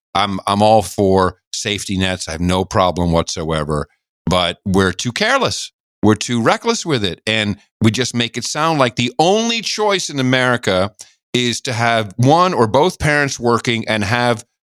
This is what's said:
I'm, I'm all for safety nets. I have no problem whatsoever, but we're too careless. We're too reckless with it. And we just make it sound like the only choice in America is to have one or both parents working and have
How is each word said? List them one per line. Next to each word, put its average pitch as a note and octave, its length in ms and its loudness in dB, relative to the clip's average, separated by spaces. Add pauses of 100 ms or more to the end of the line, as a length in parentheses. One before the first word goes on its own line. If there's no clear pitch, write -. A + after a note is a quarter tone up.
(140)
I'm, G2 320 -2
I'm G2+ 160 2
all G#2+ 200 6
for F#2+ 560 2 (140)
safety G2+ 440 -6
nets. F#2 320 -2
I E2 40 -6
have D#2+ 80 -6
no F#2 240 0
problem F2+ 480 0
whatsoever, D#2 760 -2 (400)
but F2 380 0
we're F#2+ 280 2
too B2 200 -6
careless. A3 600 -2 (300)
We're G#2+ 140 6
too A#2+ 260 -2
reckless A3 420 0
with C3 200 0
it. E2+ 220 -6
And G#2+ 320 -2 (220)
we A2+ 100 4
just A#2+ 240 -4
make A#2 220 -2
it A#2+ 80 -8
sound D#3 340 -2
like B2 180 2
the B2 220 -2
only A3 440 2
choice G3+ 480 -2
in C#3+ 100 -6
America B2 720 2 (400)
is B2 300 0
to B2+ 100 -6
have A2+ 440 0
one D#3+ 360 4
or B2+ 140 4
both D3 320 2
parents D3 420 0
working A#2 480 0
and A2 160 0
have A#2+ 400 0 (200)